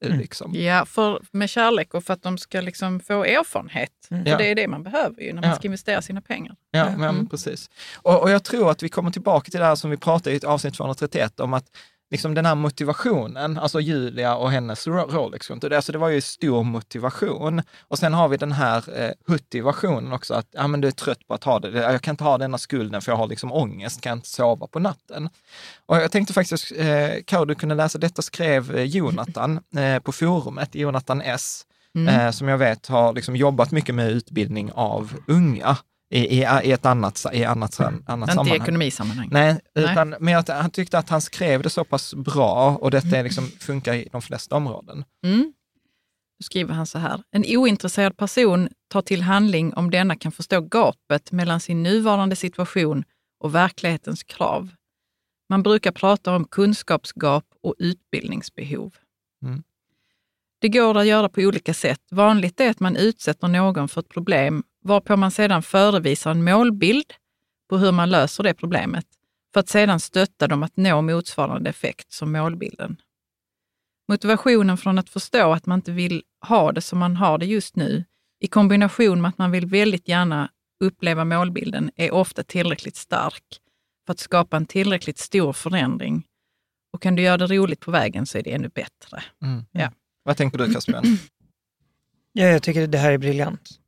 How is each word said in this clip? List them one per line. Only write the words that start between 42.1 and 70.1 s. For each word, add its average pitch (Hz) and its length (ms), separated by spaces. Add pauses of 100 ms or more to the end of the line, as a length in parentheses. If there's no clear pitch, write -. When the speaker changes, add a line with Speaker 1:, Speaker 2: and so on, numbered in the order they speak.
Speaker 1:
bra 135 680
och 135 100
detta 139 260
är 127 80
liksom, 127 220 (140)
funkar 135 340
i 120 180
de 120 100
flesta - 340
områden. 143 480 (200)
Speaker 3:
Mm. 233 280 (840)
Då - 60
skriver 170 300
han 160 120
så 160 120
här: 165 240 (100)
"En 208 160
ointresserad 202 680
person 190 520 (200)
tar 196 140
till 185 200
handling 185 520
om 175 160
denna 180 260
kan - 160
förstå - 280
gapet 156 720
mellan 175 280
sin 170 220
nuvarande 196 540
situation 175 680 (360)
och 151 140
verklighetens 170 680
krav. - 480 (800)
Man 190 140
brukar 208 300
prata 190 440
om 165 80
kunskapsgap 156 1000 (180)
och - 160
utbildningsbehov." - 1160 (500)
Speaker 1:
Mm. 131 180 (1000)
Speaker 3:
Det 220 80
går 220 280
att 208 100
göra 214 220
på - 120
olika 190 340
sätt. - 260 (100)
Vanligt 202 500
är 247 100
att 214 100
man 185 160
utsätter 180 520
någon 180 400
för - 120
ett - 80
problem, 156 540 (220)
varpå 202 320
man 190 140
sedan 196 320
förevisar 180 680
en 170 140
målbild 214 680 (580)
på 190 80
hur 185 140
man 175 180
löser 156 340
det 180 100
problemet, 170 500 (480)
för 202 80
att 185 80
sedan 202 320
stötta - 480